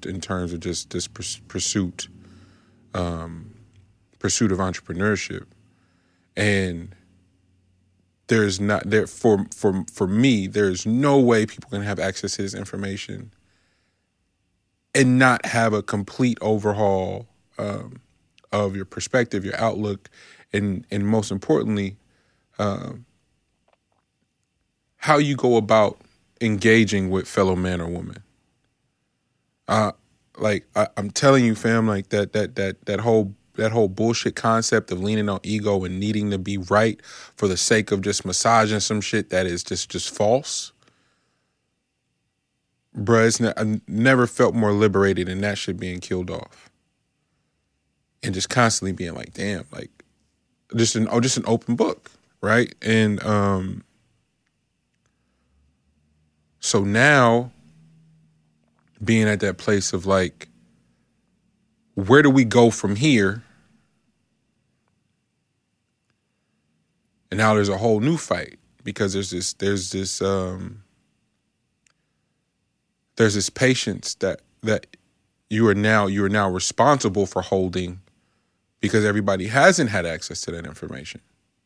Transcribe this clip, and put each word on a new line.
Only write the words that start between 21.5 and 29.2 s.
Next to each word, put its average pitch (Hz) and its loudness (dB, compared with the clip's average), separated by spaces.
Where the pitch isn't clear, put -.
um, - -6
how 156 2
you 147 2
go 123 4
about 107 2
engaging 107 2
with 92 -2
fellow 95 2
man 90 -2
or 82 -6
woman. 87 -10